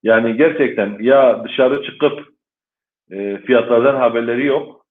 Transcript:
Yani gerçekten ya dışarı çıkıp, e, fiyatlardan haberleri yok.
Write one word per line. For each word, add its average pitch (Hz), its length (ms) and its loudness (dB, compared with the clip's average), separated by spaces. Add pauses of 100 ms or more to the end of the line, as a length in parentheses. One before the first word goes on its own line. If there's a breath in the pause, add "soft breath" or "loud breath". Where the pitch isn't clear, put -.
Yani 113 340 0
gerçekten 127 600 0
ya 127 440 2
dışarı 135 400 -2
çıkıp, - 420 -4 (880)
e, 101 260 -8
fiyatlardan 120 580 2
haberleri 117 500 -2
yok. 143 460 -4